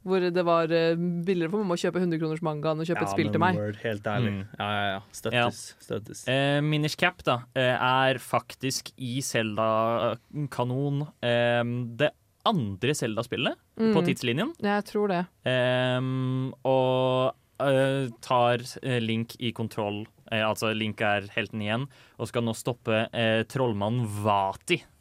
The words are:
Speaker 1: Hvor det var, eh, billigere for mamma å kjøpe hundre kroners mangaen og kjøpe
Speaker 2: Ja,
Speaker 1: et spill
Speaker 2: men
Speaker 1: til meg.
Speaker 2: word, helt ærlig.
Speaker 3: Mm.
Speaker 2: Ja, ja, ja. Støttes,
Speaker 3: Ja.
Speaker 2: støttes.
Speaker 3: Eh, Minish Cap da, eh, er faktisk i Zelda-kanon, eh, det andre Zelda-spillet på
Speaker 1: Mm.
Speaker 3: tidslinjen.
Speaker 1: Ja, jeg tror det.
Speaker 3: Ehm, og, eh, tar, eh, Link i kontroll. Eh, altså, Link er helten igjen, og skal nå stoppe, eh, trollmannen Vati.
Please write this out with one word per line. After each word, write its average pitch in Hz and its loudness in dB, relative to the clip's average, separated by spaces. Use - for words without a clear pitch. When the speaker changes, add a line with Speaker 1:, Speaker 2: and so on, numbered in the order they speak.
Speaker 1:
Hvor 185 2
det 180 2
var, 165 4
eh, 165 4
billigere 175 0
for 208 -2
mamma 175 0
å 175 -2
kjøpe 175 0
hundre 170 0
kroners 160 -2
mangaen 156 -2
og 165 -2
kjøpe 196 0
Speaker 2:
Ja, - 0
Speaker 1:
et - 0
spill 98 2
Speaker 2:
men 107 0
Speaker 1:
til - 2
meg. 117 4
Speaker 2:
word, 104 -4
helt 107 -4
ærlig. 107 0
Speaker 3:
Mm. 98 -6
Speaker 2:
Ja, 101 -2
ja, 101 0
ja. 98 -6
Støttes, - -6
Speaker 3:
Ja. 120 4
Speaker 2:
støttes. - -8
Speaker 3:
Eh, 139 2
Minish 151 0
Cap - -2
da, 123 0
eh, 127 2
er 131 2
faktisk - -4
i 127 -6
Zelda-kanon, 117 0
eh, 120 2
det 147 2
andre 127 0
Zelda-spillet 117 -4
på 220 4
Speaker 1:
Mm. 175 2
Speaker 3:
tidslinjen. 147 0
Speaker 1:
Ja, 208 0
jeg - -8
tror 208 -2
det. 180 0
Speaker 3:
Ehm, 127 0
og, 131 2
eh, 135 4
tar, 120 4
eh, 127 0
Link 113 -2
i 120 -2
kontroll. 107 -4
Eh, 110 0
altså, 110 0
Link 107 -2
er 101 2
helten 110 -4
igjen, 117 -2
og 117 -4
skal 117 -2
nå 113 -2
stoppe, 113 -2
eh, 113 2
trollmannen 117 0
Vati. 101 0